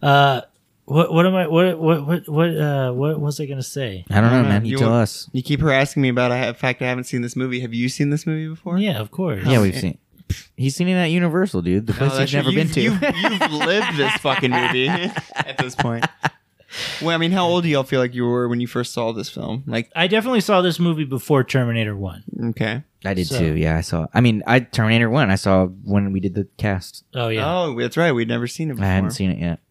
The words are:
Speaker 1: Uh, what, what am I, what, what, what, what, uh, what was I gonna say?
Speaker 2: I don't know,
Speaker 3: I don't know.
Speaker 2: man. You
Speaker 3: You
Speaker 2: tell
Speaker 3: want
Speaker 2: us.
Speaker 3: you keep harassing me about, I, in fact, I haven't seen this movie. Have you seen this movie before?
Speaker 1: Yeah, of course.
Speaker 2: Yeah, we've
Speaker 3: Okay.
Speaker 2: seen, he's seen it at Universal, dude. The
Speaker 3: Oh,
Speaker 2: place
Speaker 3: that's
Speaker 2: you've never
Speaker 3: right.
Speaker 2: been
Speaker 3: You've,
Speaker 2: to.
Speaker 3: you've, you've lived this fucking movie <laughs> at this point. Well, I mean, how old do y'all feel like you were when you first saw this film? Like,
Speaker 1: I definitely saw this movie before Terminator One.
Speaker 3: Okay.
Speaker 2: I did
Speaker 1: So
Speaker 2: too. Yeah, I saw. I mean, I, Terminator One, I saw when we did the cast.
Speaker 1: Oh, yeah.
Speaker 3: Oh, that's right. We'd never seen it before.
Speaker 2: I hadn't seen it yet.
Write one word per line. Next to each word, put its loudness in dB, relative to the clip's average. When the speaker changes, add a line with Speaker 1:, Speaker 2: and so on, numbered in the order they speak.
Speaker 1:
Uh, 4
what, 2
what 6
am 2
I, 0
what, 4
what, 2
what, -2
what, 2
uh, 0
what -2
was -4
I -4
gonna -8
say? -8
Speaker 2:
I 4
don't 6
know, 6
Speaker 3:
I 4
don't 6
know. 2
Speaker 2:
man. 2
You -2
Speaker 3:
You 0
Speaker 2:
tell 4
Speaker 3:
want 4
Speaker 2:
us. -6
Speaker 3:
you -2
keep -2
harassing 2
me 4
about, 2
I, 0
in -4
fact, -2
I -2
haven't -4
seen -4
this -6
movie. -4
Have -8
you 0
seen -2
this -2
movie -4
before? -6
Speaker 1:
Yeah, 0
of -8
course. -4
Speaker 2:
Yeah, 6
we've 4
Speaker 3:
Okay. -4
Speaker 2:
seen, -4
he's -2
seen -2
it 2
at 2
Universal, 0
dude. 2
The 0
Speaker 3:
Oh, -4
Speaker 2:
place 2
Speaker 3:
that's 0
Speaker 2:
you've 2
never 2
Speaker 3:
right. 0
Speaker 2:
been 2
Speaker 3:
You've, 0
Speaker 2:
to. 0
Speaker 3:
you've, 0
you've 0
lived 0
this 0
fucking 0
movie 0
<laughs> -4
at -6
this -4
point. -2
Well, -2
I 0
mean, 0
how 0
old 0
do 0
y'all 2
feel 0
like 0
you -2
were 0
when -2
you -4
first -6
saw -4
this -8
film? -8
Like, -6
Speaker 1:
I 0
definitely 0
saw 2
this 0
movie 2
before 0
Terminator 0
One. -8
Speaker 3:
Okay. -4
Speaker 2:
I -2
did 0
Speaker 1:
So -4
Speaker 2:
too. 2
Yeah, 2
I 0
saw. -4
I 4
mean, 2
I, 4
Terminator 2
One, 2
I 4
saw 4
when -2
we 0
did -2
the -4
cast. -4
Speaker 1:
Oh, -2
yeah. -2
Speaker 3:
Oh, -2
that's -2
right. 4
We'd 0
never -2
seen -6
it -6
before. -2
Speaker 2:
I 2
hadn't 2
seen -2
it -4
yet. -4